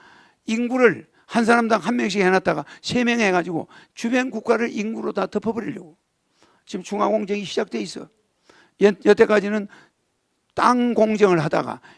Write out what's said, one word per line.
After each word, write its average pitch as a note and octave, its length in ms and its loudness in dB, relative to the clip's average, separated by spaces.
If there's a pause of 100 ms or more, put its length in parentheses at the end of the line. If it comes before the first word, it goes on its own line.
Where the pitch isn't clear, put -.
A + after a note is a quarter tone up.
(460)
인구를 A3+ 600 0 (200)
한 A#3 180 0
사람당 A3+ 360 2
한 A#3 160 -2
명씩 G#3 240 -2
해놨다가 F#3 440 0 (160)
세 - 220 -2
명 A#3 160 0
해가지고 F3+ 480 0 (260)
주변 B3+ 380 -4
국가를 A3+ 440 -2
인구로 A3 360 -6
다 F#3+ 160 -4
덮어버리려고. G3 680 -8 (720)
지금 F#3 180 -10
중화공정이 G3+ 600 -4
시작돼 A3+ 360 -6
있어. - 280 -12 (720)
여-, G3+ 100 6 (140)
여태까지는 G3+ 640 2 (840)
땅 A#3+ 400 2
공정을 G#3 500 4
하다가 D3 380 -4 (160)